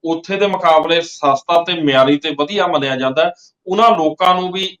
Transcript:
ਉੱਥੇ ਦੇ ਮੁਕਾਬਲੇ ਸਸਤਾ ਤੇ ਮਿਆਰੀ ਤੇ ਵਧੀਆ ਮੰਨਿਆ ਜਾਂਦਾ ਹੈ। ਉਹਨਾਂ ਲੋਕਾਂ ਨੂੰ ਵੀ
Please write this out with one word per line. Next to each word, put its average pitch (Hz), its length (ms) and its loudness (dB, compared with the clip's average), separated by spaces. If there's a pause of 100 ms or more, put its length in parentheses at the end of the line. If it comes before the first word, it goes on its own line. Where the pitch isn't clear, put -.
ਉੱਥੇ 165 320 -4
ਦੇ 202 100 0
ਮੁਕਾਬਲੇ 165 540 2
ਸਸਤਾ 165 640 0
ਤੇ 175 100 -4
ਮਿਆਰੀ 143 440 2
ਤੇ 156 140 -4
ਵਧੀਆ 151 360 -2
ਮੰਨਿਆ 139 300 -2
ਜਾਂਦਾ 135 280 0
ਹੈ। 175 80 -2 (340)
ਉਹਨਾਂ 214 240 2
ਲੋਕਾਂ 170 440 0
ਨੂੰ 180 180 -4
ਵੀ 190 280 -6